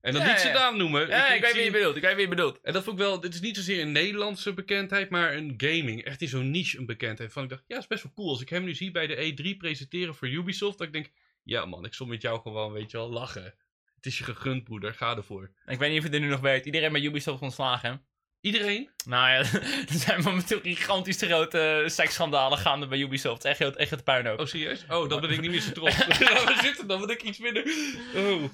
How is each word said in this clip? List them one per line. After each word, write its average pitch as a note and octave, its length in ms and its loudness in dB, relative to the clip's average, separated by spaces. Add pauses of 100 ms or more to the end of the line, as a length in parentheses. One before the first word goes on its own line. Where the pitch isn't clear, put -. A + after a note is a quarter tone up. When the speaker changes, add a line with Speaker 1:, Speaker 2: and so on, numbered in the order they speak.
Speaker 1:
En B2+ 120 -2
dat - 80 2
Speaker 2:
Ja, D4+ 100 4
Speaker 1:
niet G3+ 80 6
zijn E3 140 4
Speaker 2:
ja. C4 60 6
Speaker 1:
naam B3 180 4
noemen. D#3 300 4
Speaker 2:
Ja, C4 260 4
ik G#3 80 4
weet A#3+ 100 6
Speaker 1:
zie A3+ 100 2
Speaker 2:
wie A3 100 2
je G#3 60 2
bedoelt, E3 180 4
ik D3+ 60 -4
weet F#3 120 4
wie G3 80 2
je F#3+ 80 4
bedoelt. F3 320 0
Speaker 1:
En C#3+ 120 -4
dat F#3+ 100 0
vond G3 160 -8
ik G3+ 60 2
wel, F#3+ 140 0
dit E3+ 140 -8
is E3+ 80 -8
niet G#3 140 -6
zozeer F#3 260 -2
een D3+ 100 -2
Nederlandse G3+ 640 0
bekendheid, G3 560 -2
maar E3+ 240 2
een D3+ 240 -6
gaming. C#3 460 0
Echt - 180 -10
in D#3+ 60 -6
zo'n C3 240 -2
niche F3 260 -2
een B2+ 80 -8
bekendheid. A2+ 460 -6
Van C#3 120 -8
ik B2+ 60 -10
dacht, C3 180 -14
ja, A#3 100 -10
is - 100 -12
best A3 160 -6
wel - 120 -16
cool. G3+ 140 -6
Als B2 120 -2
ik C3 80 -12
hem F3+ 140 -4
nu F3 100 -6
zie F#3 180 -8
bij E3 160 -2
de C#3 140 -4
E D#3 120 -2
drie F3 240 -6
presenteren D#3+ 580 -6
voor C3+ 140 -6
Ubisoft, F#3 480 -4
dat E3+ 100 -8
ik D3 60 -14
denk, D3+ 180 -8 (320)
ja G#2 220 -2
man, F2 200 -12
ik G#2+ 80 -12
zal B2+ 140 -10
met A#2 140 -8
jou A2+ 200 -4
gewoon, G#2+ 300 -6
weet G#2+ 200 -10
je A#2 60 -10
wel, A#2 140 -6
lachen. A#2 320 -8 (520)
Het - 100 -20
is C3 120 -6
je B2+ 60 -6
gegund, B2+ 400 -6
broeder, A2 300 -8
ga A#2 220 -2
ervoor. G2 360 -12 (140)
Speaker 2:
Ik B2+ 140 -6
weet C#3+ 100 2
niet D#3 100 2
of D3+ 60 -2
het D3 80 -2
er D3 60 2
nu D3 80 0
nog C#3 120 0
werkt. C3+ 260 2
Iedereen D#3 260 0
bij D3 100 2
Ubisoft C#3+ 400 -4
ontslagen, B2+ 500 -2
hè? C3+ 60 -10 (440)
Speaker 1:
Iedereen? G#3 480 0 (160)
Speaker 2:
Nou B2 260 6
ja, C3 60 8 (260)
<laughs> C#4 280 -4
er - 20 -2
zijn E3+ 300 2
momenteel F#3 380 0
gigantisch F#3 600 -2
grote, D#3+ 640 2
eh, D#3+ 60 2
seksschandalen C#3+ 680 2
gaande C#3 300 0
bij C3+ 120 -2
Ubisoft. C3+ 460 -2
Echt C#3 140 2
heel, C#3 160 2
echt D3 160 0
het C#3 120 -6
puinhoop. A#2+ 360 2
Speaker 1:
Oh, D#3 60 -2
serieus? - 440 -6
Oh, D#3+ 200 0
dan D3+ 120 0
ben D#3+ 100 -2
ik - 100 0
niet E3+ 100 -4
meer E3+ 100 0
zo C3 140 -4
Speaker 2:
<laughs> E3 40 -8
Speaker 1:
trots. F#3+ 280 4
<laughs> - 120 6
Laat B3 260 6
maar A#3 180 4
zitten, C4+ 240 0
dan F#3+ 120 0
ben G#3 100 -4
ik A#3 140 -4
iets G#3 160 -6
minder. A#3 240 -2 (520)
Oh. F#3+ 280 2 (100)